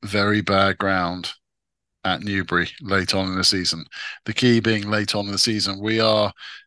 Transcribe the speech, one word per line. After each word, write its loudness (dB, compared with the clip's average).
very 2
bad 2
ground -2
at -2
Newbury -2
late -2
on 0
in -4
the -2
season. 0
The -6
key 6
being 0
late 0
on -2
in -6
the -2
season, 0
we 0
are, 4